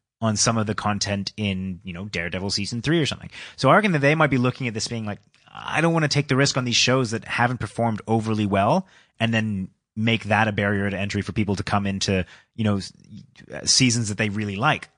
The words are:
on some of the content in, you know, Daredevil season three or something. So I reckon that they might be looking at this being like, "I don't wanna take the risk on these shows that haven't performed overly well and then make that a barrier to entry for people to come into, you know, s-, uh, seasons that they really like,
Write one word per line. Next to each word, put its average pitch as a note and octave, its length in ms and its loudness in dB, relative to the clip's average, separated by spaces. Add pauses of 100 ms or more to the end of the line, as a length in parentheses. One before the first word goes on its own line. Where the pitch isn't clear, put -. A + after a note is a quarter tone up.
(200)
on A2 160 0
some A2+ 200 2
of G#2+ 100 0
the A2 80 -2
content G2+ 600 -4
in, F#2+ 480 -4
you F#2 80 -12
know, F#2 140 -10
Daredevil F2+ 440 -6
season G#2 320 -4
three D#3+ 180 2
or C#3 60 0
something. - 240 -8 (260)
So C3 140 2
I D#3+ 60 8
reckon G#3 160 4
that D3 80 2
they C#3+ 140 4
might D#3 160 4
be C3+ 80 2
looking B2 300 0
at G#2 60 -8
this G#2+ 140 -6
being A2+ 160 -8
like, G#2 140 -8 (340)
"I A1 280 -4
don't E3 120 4
wanna D#3+ 160 2
take C#3+ 200 0
the B2+ 80 2
risk C#3 200 2
on B2+ 80 -2
these A#2+ 120 0
shows B2+ 340 2
that A2+ 160 -6
haven't B2 340 0
performed A2 460 -2
overly A2 400 2
well G#2 400 2 (340)
and A2+ 140 2
then G#2+ 340 -2 (300)
make A2+ 260 2
that G#2+ 240 4
a G#2 40 -2
barrier G2+ 380 0
to F#2+ 80 -4
entry G2+ 240 -2
for F#2 100 -6
people G2+ 240 0
to - 60 -4
come G2+ 240 0
into, F#2+ 380 0 (300)
you A2+ 100 -2
know, G#2 120 2
s-, F#2 160 -6 (600)
uh, C#2+ 120 -10
seasons A#2+ 460 4
that G2+ 80 -6
they A2 100 2
really G2+ 280 -4
like, B2 420 0